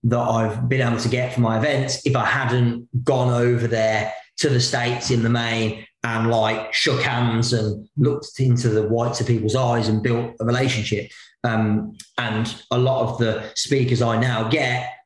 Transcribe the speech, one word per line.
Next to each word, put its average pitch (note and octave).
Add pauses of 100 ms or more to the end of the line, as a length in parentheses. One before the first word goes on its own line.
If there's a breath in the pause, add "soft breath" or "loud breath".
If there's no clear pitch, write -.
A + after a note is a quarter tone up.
that A#2+
I've A2+
been C3
able A#2+
to A#2
get B2
for B2
my A2+
events C3+
if C3
I A2+
hadn't A#2+ (160)
gone B2
over A#2+
there A2 (260 loud breath)
to D#3
the B2
States A#2+
in A#2+
the A2+
main A2+ (200)
and, A2+
like, A2+
shook C3
hands A#2
and G#2+ (120)
looked A2+
into B2
the G#2+
whites A#2
of A#2+
people's A2
eyes A#2+
and G#2+
built A#2+
a A2
relationship. A#2+ (340 loud breath)
Um, G#2+ (200)
and A#2
a B2
lot B2
of -
the A2
speakers B2
I A#2
now A2+
get B2+ (160)